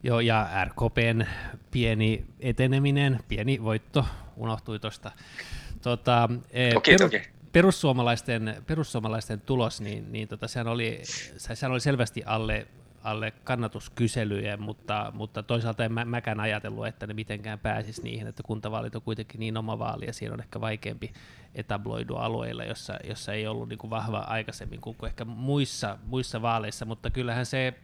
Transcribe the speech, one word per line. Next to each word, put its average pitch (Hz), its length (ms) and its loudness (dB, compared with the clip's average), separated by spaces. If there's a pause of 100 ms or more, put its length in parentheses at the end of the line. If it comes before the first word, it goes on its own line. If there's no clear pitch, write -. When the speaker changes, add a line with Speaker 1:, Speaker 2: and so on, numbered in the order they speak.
Speaker 1:
Joo, 120 160 4
ja 113 280 4 (180)
R - 40 -4
K - 240 0
P:n 117 320 4 (460)
pieni 110 540 4 (140)
eteneminen, 135 880 4
pieni 110 360 0
voitto - 420 2 (300)
unohtui 110 440 -4
tosta. - 320 -8 (720)
Tota, 120 480 4 (220)
e, 123 220 4
Speaker 2:
Toki, 123 180 8
Speaker 1:
peru-, 185 180 10
Speaker 2:
toki. - 120 0 (300)
Speaker 1:
perussuomalaisten, 120 1160 6
perussuomalaisten 113 760 -2
tulos, 120 400 2
niin, 104 300 -6
niin 110 160 -6
tota, 110 200 -8
sehän 117 200 -2
oli, 113 320 -2 (380)
se-, - 180 -8
sehän 127 160 -2
oli 127 100 0
selvästi 123 440 2
alle, 107 420 0 (360)
alle 110 280 -4 (120)
kannatuskyselyjen, 107 1160 -2
mutta, 107 540 -4
mutta 107 280 -6
toisaalta 113 420 2
en 113 80 0
mä-, 117 120 -2
mäkään 117 340 -2
ajatellut, 107 480 -2
että 107 200 -8
ne 107 60 -6
mitenkään 107 460 -6
pääsisi 107 440 -4
niihin, 113 240 -6
että - 160 -10
kuntavaalit 107 520 -4
on 110 60 -6
kuitenkin 113 380 -6
niin 110 180 -2
oma 113 220 -4
vaali, 113 260 -4
ja 117 80 -6
siinä 107 200 -6
on 113 60 -8
ehkä 113 220 -10
vaikeampi 110 520 -6 (420)
etabloidua 113 680 -4
alueilla, 117 380 -4
jossa, 107 400 -10
jossa - 300 -8
ei 107 140 -4
ollut 117 220 -6
niinku 110 200 -10
vahva 110 300 -2
aikaisemmin 110 600 -6
kuin, 113 140 -10
kuin 113 120 -8
ehkä - 180 -6
muissa, 120 800 -2
muissa 120 380 -4
vaaleissa, 113 440 -2
mutta 113 240 -6
kyllähän 123 360 0
se 127 280 0 (100)